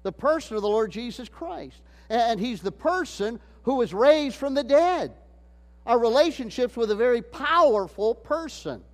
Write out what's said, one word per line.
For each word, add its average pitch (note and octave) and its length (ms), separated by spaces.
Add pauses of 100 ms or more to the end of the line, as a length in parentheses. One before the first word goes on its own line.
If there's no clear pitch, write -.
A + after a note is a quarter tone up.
the G3 80
person C#4+ 460
of G3+ 60
the G#3 60
Lord G#3+ 220
Jesus A#3 380
Christ. D#3 540 (260)
And A3+ 320
he's G#3+ 220
the F#3+ 100
person C4 680 (240)
who C4 120
was A#3 180
raised C#4 440
from C4+ 180
the C#4+ 100
dead. C#4+ 480 (720)
Our A#3 120
relationship's B3 800
with A#3 140
a G#3 60
very A#3+ 260
powerful A#3 920
person. A3+ 680 (120)